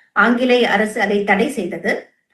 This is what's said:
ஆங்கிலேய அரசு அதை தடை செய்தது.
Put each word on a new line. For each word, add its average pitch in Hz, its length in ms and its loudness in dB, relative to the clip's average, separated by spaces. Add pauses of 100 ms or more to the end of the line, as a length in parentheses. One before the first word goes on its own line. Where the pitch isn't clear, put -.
(120)
ஆங்கிலேய 240 580 2
அரசு 208 300 -2
அதை 202 240 0
தடை 202 240 2
செய்தது. 175 600 -6 (260)